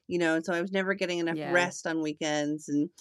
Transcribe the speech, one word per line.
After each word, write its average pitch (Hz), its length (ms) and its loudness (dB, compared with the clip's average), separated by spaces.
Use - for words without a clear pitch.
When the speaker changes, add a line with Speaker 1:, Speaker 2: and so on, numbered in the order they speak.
Speaker 1:
you 175 120 -2
know, 160 160 4
and 160 100 -2
so 185 80 -2
I 170 80 0
was 190 100 -4
never 190 240 0
getting 180 240 -2
enough 165 180 0
Speaker 2:
Yeah. 151 80 -4
Speaker 1:
rest 175 420 0
on 160 140 0
weekends. 151 680 -2
And 147 200 0